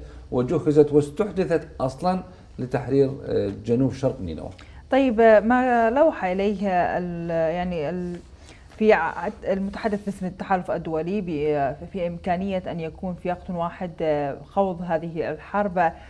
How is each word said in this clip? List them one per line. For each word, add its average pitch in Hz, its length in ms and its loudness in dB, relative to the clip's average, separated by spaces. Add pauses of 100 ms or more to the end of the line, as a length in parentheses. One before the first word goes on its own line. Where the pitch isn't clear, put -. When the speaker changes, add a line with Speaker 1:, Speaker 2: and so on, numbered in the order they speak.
(320)
Speaker 1:
وجهزت 143 600 4
واستحدثت 165 760 0 (120)
أصلًا 175 440 -2 (360)
لتحرير، 131 520 2 (140)
آه، 104 260 0 (140)
جنوب 120 280 2
شرق - 280 -2
نينوى. 82 280 -8 (420)
Speaker 2:
طيب، 262 300 4
آه، 220 180 10
ما 240 500 4
لوح 285 360 2
إليه 196 420 0 (300)
ال-، 170 320 -4 (240)
يعني 175 360 -4
ال-، 175 260 -6 (600)
في 214 160 6
ع-، 170 340 0 (200)
المتحدث 202 580 -2
باسم 190 200 -6
التحالف 185 460 -2
الدولي 170 500 -2
ب-، 151 540 0 (160)
في 180 160 -4
إمكانية 185 640 -2
أن 165 80 -6
يكون 160 340 -6
في 175 160 -6
وقت 175 200 -6
واحد، 170 420 -4 (100)
آه، 147 440 0
خوض 190 360 0
هذه 165 500 -2
الحرب، 180 600 0 (180)